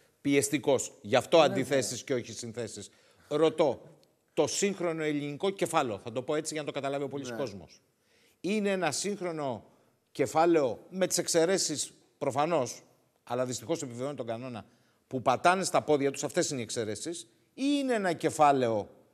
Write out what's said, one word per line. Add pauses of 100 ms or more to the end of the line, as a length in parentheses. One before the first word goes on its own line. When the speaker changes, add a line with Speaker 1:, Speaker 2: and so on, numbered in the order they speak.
(200)
Speaker 1:
πιεστικός.
Γι'
αυτό
Speaker 2:
Ναι,
Speaker 1:
αντιθέσεις
Speaker 2:
ναι.
Speaker 1:
και
όχι
συνθέσεις. (380)
Ρωτώ, (520)
το
σύγχρονο
ελληνικό
κεφάλαιο,
θα
το
πω
έτσι
για
να
το
καταλάβει
ο
πολύς
Speaker 2:
Ναι.
Speaker 1:
κόσμος, (580)
είναι
ένα
σύγχρονο (480)
κεφάλαιο,
με
τις
εξαιρέσεις (260)
προφανώς, (420)
αλλά
δυστυχώς
επιβεβαιώνει
τον
κανόνα, (400)
που
πατάνε
στα
πόδια
τους,
αυτές
είναι
οι
εξαιρέσεις, (320)
ή
είναι
ένα
κεφάλαιο (240)